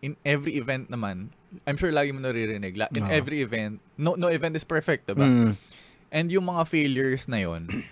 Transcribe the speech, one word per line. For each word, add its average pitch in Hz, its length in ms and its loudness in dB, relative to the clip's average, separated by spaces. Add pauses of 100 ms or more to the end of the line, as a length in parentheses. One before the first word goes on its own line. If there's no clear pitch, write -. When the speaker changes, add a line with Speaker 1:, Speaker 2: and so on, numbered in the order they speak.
Speaker 1:
in 139 240 -8
every 147 320 0
event 131 320 -4
naman, 104 400 -6 (340)
I'm 143 140 -2
sure 175 140 0
lagi 143 200 2
mo 135 80 -6
naririnig, 110 560 -2
la-, 107 160 0
in 110 120 -2
Speaker 2:
Oo. 98 80 0
Speaker 1:
every 147 300 0
event, 107 380 -4 (160)
no, 160 200 0
no 180 120 0
event 160 280 0
is 151 80 -4
perfect, 156 440 -2
diba? 139 160 2
Speaker 2:
Mm. 120 300 6 (560)
Speaker 1:
And 160 200 0
yung 185 160 2
mga 175 220 0
failures 135 600 2
na 117 140 -2
yun, 85 500 -4